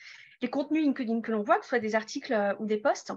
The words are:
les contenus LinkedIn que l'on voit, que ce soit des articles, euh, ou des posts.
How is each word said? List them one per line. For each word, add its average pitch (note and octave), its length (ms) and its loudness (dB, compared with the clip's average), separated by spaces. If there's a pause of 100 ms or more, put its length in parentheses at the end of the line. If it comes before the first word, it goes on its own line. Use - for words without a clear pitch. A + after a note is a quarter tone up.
(400)
les B3 100 -2
contenus D4+ 340 0
LinkedIn A#3 360 2
que A3 120 -4
l'on G#3+ 100 0
voit, D#4+ 160 4
que G#4+ 60 -4
ce - 60 -10
soit B3 100 2
des G#3+ 160 0
articles, B3 360 -2
euh, G3+ 280 2
ou A3 60 -4
des G#3+ 120 0
posts. D4 380 0